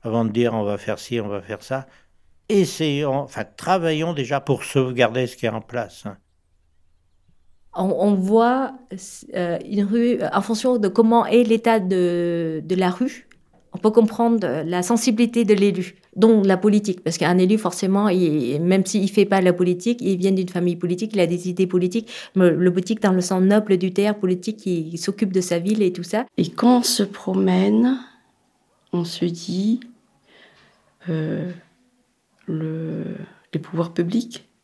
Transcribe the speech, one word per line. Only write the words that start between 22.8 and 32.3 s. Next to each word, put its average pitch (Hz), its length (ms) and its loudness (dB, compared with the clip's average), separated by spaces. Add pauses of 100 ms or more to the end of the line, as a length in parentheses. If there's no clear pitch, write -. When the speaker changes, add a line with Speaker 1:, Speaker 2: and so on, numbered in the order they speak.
Speaker 2:
dans 190 120 2
le 180 80 2
sens 185 200 0
noble 202 360 4
du 185 160 -2
terme, 208 260 0
politique 185 380 -4
qui, 165 320 -4
qui 170 80 -10
s'occupe 196 340 -4
de 185 80 0
sa 180 180 -2
ville 208 240 0
et 180 120 2
tout 175 100 -10
ça. 214 220 -4 (100)
Speaker 3:
Et - 160 -2
quand 247 280 4
on 240 40 -2
se - 200 0
promène, 196 960 0 (920)
on 175 140 -2
se - 180 -6
dit, 180 560 -2 (1300)
euh, 160 420 -4 (1000)